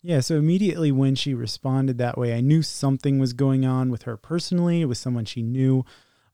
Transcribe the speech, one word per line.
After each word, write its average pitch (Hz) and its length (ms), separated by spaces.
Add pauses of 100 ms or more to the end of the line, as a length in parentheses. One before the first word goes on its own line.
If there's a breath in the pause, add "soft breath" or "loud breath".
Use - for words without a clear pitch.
Yeah, 170 180
so 160 160
immediately 165 540
when 135 240
she 135 200
responded 131 640
that 120 200
way, 120 160
I 117 60
knew 151 220
something 139 580
was 127 120
going 131 320
on 131 260
with 117 120
her 117 140
personally. 175 640
It 160 60
was 120 120
someone 120 260
she 117 180
knew. 131 420 (500 soft breath)